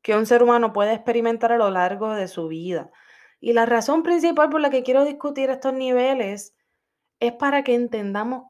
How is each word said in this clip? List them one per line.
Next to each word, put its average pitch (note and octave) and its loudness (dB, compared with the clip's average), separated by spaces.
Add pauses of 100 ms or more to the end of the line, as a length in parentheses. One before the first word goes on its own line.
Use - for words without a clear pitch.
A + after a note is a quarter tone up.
que G#3+ 0
un A3 2
ser A#3+ 6
humano A#3+ 4
puede G#3 0
experimentar A#3 0
a A#3 2
lo G#3 2
largo G3 -2
de G3 -4
su E3+ -8
vida. E3 -8 (480)
Y A#3 -2
la A3+ 4
razón A#3+ 0
principal E4 2
por D#4 0
la C#4+ 0
que B3+ 0
quiero C4 4
discutir C#4+ -4
estos C4 -4
niveles B3+ -2 (640)
es A#3+ 0
para C#4 -2
que C4 0
entendamos A#3 -4